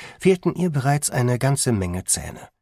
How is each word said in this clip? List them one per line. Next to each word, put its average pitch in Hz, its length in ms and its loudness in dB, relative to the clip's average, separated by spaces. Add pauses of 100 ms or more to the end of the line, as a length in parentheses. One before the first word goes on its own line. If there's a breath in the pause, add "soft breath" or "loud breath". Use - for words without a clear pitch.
(200 loud breath)
fehlten 180 360 2
ihr 175 140 0
bereits 143 400 0
eine 123 300 0
ganze 135 320 2
Menge 92 320 -2
Zähne. - 460 -6 (120)